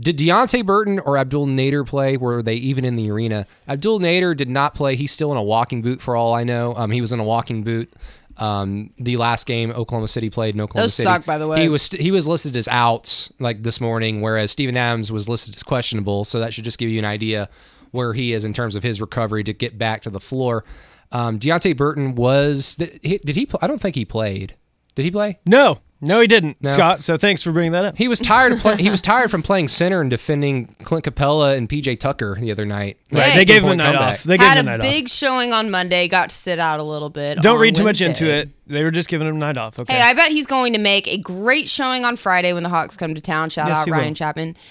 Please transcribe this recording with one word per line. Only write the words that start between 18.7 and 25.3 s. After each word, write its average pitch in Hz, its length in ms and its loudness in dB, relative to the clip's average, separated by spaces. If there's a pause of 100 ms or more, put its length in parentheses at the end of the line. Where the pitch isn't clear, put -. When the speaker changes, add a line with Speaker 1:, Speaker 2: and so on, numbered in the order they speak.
Speaker 1:
of 101 80 -6
his 113 180 -2
recovery 107 440 -4
to 107 80 -6
get 113 260 -8
back 110 240 -2
to 113 80 -8
the 95 100 -10
floor. 123 440 -4 (500)
Um, 117 240 -2
Deontay 165 380 0
Burton 139 380 -2
was, 139 640 2
th-, 170 260 -8
he, 185 160 -2
did 139 180 -4
he 233 80 0
pl-, - 160 -6
I 165 60 0
don't 269 160 -4
think 185 140 -2
he 120 100 -4
played. 98 480 -4 (400)
Did - 100 -4
he 180 60 0
play? 208 340 -4